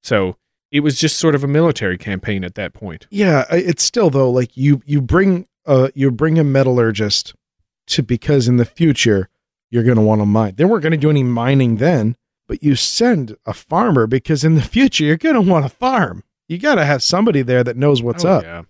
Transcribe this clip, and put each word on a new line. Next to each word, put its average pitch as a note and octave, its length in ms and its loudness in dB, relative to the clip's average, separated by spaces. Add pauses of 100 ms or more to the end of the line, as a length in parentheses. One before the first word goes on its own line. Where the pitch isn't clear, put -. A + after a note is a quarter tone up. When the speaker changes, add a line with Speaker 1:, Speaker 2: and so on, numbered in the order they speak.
Speaker 1:
So, G2 340 -2 (340)
it C#3+ 100 0
was D3 180 -2
just D#3 200 -2
sort D#3+ 180 2
of C#3 80 -4
a C#3 40 -4
military C#3 500 0
campaign G2 440 -6
at G#2+ 140 -12
that G2 160 -10
point. F2+ 380 -16
Speaker 2:
Yeah, F#3 400 0
I, E3+ 80 0
it's F3 260 -2
still, G3+ 260 0
though, C3 200 0
like, B2 260 -2
you, C#3 300 2
you C#3+ 140 0
bring, F3+ 460 0 (200)
uh, C3+ 280 2
you C3+ 160 0
bring D#3 280 0
a D#3 60 2
metallurgist B2 920 0 (540)
to, - 140 -2
because B2 460 0
in B2 80 4
the A#2+ 80 4
future, A#2 640 0 (420)
you're A#2 140 0
gonna A#2 180 4
wanna G#2+ 240 2
mine. G#2 300 0
They C#3+ 80 0
weren't G3+ 180 0
gonna D#3+ 140 0
do D3 140 2
any C#3+ 120 2
mining B2 540 0
then, B2 400 0 (320)
but - 140 -10
you C#3+ 140 2
send E3+ 600 -2 (100)
a G#2+ 60 -8
farmer D#3+ 540 0
because C3 380 -2
in D#3+ 120 2
the C3+ 60 2
future, B3 420 0
you're D#3 120 2
gonna D4 240 0
wanna F3 280 2
farm. A#3 540 -2 (260)
You E3+ 100 -8
gotta A3 260 2
have C#3 180 0
somebody F3+ 400 0
there B2 220 2
that A#2+ 120 -6
knows C3+ 260 2
what's A#2+ 220 -4
Speaker 1:
Oh, F3 60 2
Speaker 2:
up. D3+ 140 2
Speaker 1:
yeah. E2+ 260 -16